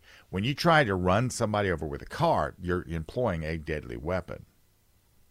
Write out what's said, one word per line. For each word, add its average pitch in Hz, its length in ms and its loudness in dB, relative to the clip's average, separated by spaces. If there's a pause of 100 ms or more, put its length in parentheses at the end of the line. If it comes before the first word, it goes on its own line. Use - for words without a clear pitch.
(300)
when 95 140 -2
you 135 100 0
try 156 300 4
to 98 120 2
run 92 340 4
somebody 104 420 0
over 80 140 -2
with 71 160 -6
a - 60 -14
car, 120 520 0
you're 87 300 -2
employing 85 540 -2
a 80 140 -2
deadly 76 380 -6
weapon. 80 500 -6 (840)